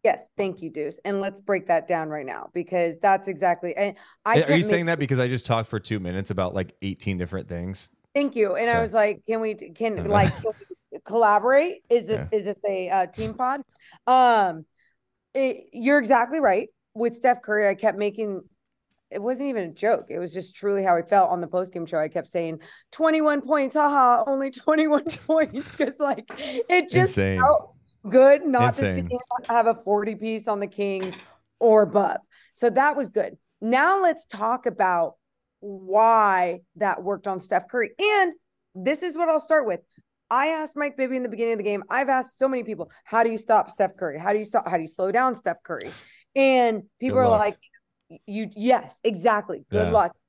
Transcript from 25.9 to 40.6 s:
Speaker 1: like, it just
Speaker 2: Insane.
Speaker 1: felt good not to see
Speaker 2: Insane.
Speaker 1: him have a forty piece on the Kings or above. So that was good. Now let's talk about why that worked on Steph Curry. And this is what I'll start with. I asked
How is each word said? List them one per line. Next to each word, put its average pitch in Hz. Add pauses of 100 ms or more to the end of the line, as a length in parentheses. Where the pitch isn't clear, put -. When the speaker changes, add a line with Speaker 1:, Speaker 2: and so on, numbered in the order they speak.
Speaker 1:
like, 277 (120)
it 359
just 370
Speaker 2:
Insane. -
Speaker 1:
felt 302 (360)
good 277
not 247
to -
see 101
Speaker 2:
Insane. 90
Speaker 1:
him 247 (280)
have 233
a 226
forty 208
piece 214
on 208
the 202
Kings 190 (440)
or 214
above. 202 (360)
So 240
that 277
was 269
good. - (240)
Now 285
let's 330
talk 226
about 180 (460)
why 196 (160)
that 190
worked 196
on 185
Steph 180
Curry. 233
And 392 (420)
this 269
is 320
what 330
I'll 311
start 302
with. 180 (500)
I 262
asked 311